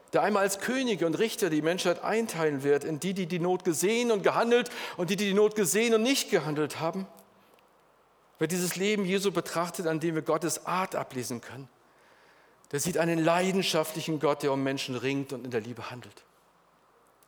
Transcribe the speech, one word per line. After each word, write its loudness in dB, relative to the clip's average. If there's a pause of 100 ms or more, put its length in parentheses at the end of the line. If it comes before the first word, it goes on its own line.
(140)
der 4
einmal 2
als 0
König 0
und 2
Richter 0
die 0
Menschheit 0
einteilen 0
wird 4
in -4
die, -2
die -4
die -4
Not 0
gesehen 2
und 2
gehandelt 4 (260)
und -2
die, 0
die 0
die 2
Not 4
gesehen 2
und 4
nicht 0
gehandelt 0
haben, -4 (1300)
wer 2
dieses -2
Leben 0
Jesu 0
betrachtet, -2
an 0
dem 0
wir 0
Gottes -2
Art -2
ablesen -6
können, -14 (1040)
der -4
sieht -2
einen 2
leidenschaftlichen 0
Gott, 2
der 2
um 0
Menschen -4
ringt -2
und -8
in -10
der -2
Liebe -10
handelt. -16 (1040)